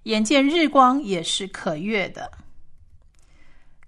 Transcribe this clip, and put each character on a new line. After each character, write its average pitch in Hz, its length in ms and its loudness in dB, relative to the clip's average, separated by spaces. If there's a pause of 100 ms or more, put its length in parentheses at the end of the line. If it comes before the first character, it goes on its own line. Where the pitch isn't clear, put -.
眼 220 200 0
见 269 200 4
日 302 240 2
光 262 320 4
也 190 220 -4
是 - 240 -4
可 180 300 -6
悦 196 320 -4
的。 - 240 -14 (1600)